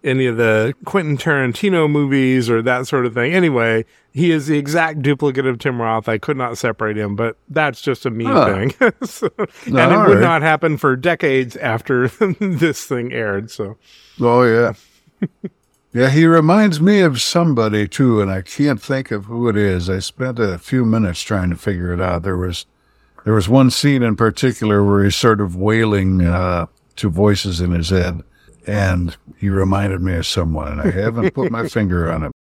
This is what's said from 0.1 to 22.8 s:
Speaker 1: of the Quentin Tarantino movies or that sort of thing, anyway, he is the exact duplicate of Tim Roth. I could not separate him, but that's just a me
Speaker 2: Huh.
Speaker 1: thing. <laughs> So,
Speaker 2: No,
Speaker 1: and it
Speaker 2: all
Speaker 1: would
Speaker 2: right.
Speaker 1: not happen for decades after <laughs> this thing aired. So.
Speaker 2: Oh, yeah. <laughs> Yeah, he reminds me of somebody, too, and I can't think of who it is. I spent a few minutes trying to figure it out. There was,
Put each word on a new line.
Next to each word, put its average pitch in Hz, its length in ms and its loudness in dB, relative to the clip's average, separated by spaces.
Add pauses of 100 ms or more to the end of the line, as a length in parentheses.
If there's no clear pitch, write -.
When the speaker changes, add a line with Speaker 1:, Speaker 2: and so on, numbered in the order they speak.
Speaker 1:
of 117 100 -2
the 113 380 2 (100)
Quentin 151 320 -2
Tarantino 151 720 0
movies 135 600 0
or 113 120 2
that 127 260 -2
sort 127 180 0
of 113 80 -4
thing, 123 180 0
anyway, 120 520 0 (280)
he 170 200 2
is 147 160 -2
the 151 100 2
exact 156 420 -2
duplicate 135 460 0
of 123 140 -4
Tim 123 200 -4
Roth. 110 280 -2
I 113 100 -2
could 143 180 -4
not 123 220 -6
separate 107 400 -4
him, 104 160 -4
but 113 220 -4 (120)
that's 147 320 -2
just 131 240 -4
a 127 60 -4
me 113 140 -8
Speaker 2:
Huh. 175 220 2
Speaker 1:
thing. 104 280 -2 (240)
<laughs> 269 60 -10
So, - 340 -6
Speaker 2:
No, 208 80 -4 (340)
Speaker 1:
and 131 120 4
it - 40 4
Speaker 2:
all 208 120 4
Speaker 1:
would 202 100 8
Speaker 2:
right. - 20 4
Speaker 1:
not 160 220 2
happen 156 340 2
for 131 200 2
decades 135 600 0
after 123 520 -2
<laughs> 190 320 -2
this 170 440 -2
thing 123 280 -6
aired. 107 400 -4
So. 104 240 -10 (440)
Speaker 2:
Oh, 120 220 4
yeah. 117 300 2 (480)
<laughs> - 280 -10 (460)
Yeah, 123 140 4
he 151 160 4
reminds 165 560 4
me 196 220 4
of 139 180 2
somebody, 113 680 0
too, 117 360 2
and 98 80 0
I 95 100 -4
can't 139 400 -2
think 135 300 -6
of 101 160 -8
who 117 220 -4
it 104 100 0
is. 92 320 0
I 95 80 -2
spent 127 400 -8
a 98 180 0
few 127 300 -2
minutes 110 340 0
trying 92 300 -2
to 85 60 -4
figure 90 360 -6
it 87 80 -4
out. 90 220 -2
There 92 160 -4
was, 90 260 -6 (640)